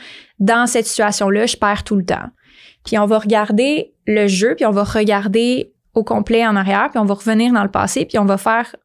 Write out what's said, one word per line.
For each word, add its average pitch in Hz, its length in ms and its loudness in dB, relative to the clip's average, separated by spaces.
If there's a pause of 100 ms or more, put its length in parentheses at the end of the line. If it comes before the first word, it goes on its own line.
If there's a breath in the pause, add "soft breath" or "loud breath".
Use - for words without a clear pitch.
(400 loud breath)
dans 233 280 2
cette 226 200 0
situation-là, 208 580 0
je 247 100 -2
perds 202 300 -2
tout 208 100 -2
le 190 80 0
temps. » - 240 -6 (580 soft breath)
Puis 220 140 -2
on 208 60 2
va 214 140 2
regarder 214 760 0 (120)
le 208 220 2
jeu, 202 280 0
puis 277 100 -2
on 214 60 2
va 202 120 0
regarder 214 880 0 (220)
au 226 100 0
complet 226 420 0
en 208 120 0
arrière, 196 320 0
puis 240 100 -4
on 208 60 0
va 202 80 0
revenir 220 400 0
dans 208 100 2
le 196 80 -4
passé, 196 320 -2
puis - 160 -2
on 202 60 2
va 196 120 2
faire 226 480 -2